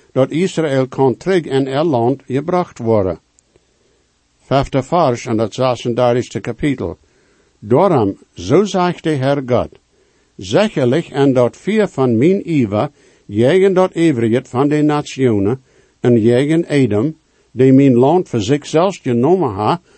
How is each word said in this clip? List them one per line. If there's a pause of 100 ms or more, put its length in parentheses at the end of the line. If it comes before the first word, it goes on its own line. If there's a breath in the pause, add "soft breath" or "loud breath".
(120 soft breath)
dat
Israël
kon
terug
in
er
land
gebracht
worden. (1300)
Vijfde
vers
en
dat
zesendertigste
kapitel. (640)
Daarom, (160)
zo
zegt
de
Heer
God, (680)
zekerlijk
en
dat
vier
van
mijn
iver, (360 soft breath)
jegen
dat
everiget
van
de
nationen, (380 soft breath)
en
jegen
Edom, (360)
die
mijn
land
voor
zichzelf
genomen
ha, (160 soft breath)